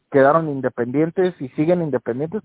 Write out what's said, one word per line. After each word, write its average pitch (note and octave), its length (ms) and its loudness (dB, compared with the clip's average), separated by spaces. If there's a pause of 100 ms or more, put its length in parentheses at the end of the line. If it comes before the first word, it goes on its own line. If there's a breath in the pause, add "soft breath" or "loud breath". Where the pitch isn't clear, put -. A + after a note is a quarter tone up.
(120)
quedaron D3+ 380 4
independientes C#3+ 920 -2
y C#3 80 -8
siguen E3+ 320 0
independientes, D3 640 -4